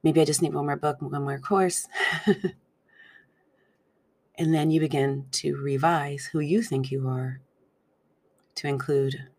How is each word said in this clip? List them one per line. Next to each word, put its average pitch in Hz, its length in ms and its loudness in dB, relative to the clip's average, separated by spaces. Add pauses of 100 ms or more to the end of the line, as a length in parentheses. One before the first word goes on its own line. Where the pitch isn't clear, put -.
Maybe 160 180 6
I 156 40 8
just 151 180 0
need 143 100 0
one 147 140 -2
more 147 80 0
book, 147 260 -2
one 143 220 -4
more 139 160 -4
course. 185 480 0 (400)
<laughs> 202 100 4 (2000)
And 160 140 2
then 156 180 4
you 156 100 4
begin 139 520 0
to 147 240 -2
revise 143 720 0
who 156 140 -2
you 160 200 2
think 135 300 -2
you 135 180 -2
are 131 320 -4 (1160)
to 147 120 -6
include 139 600 0 (100)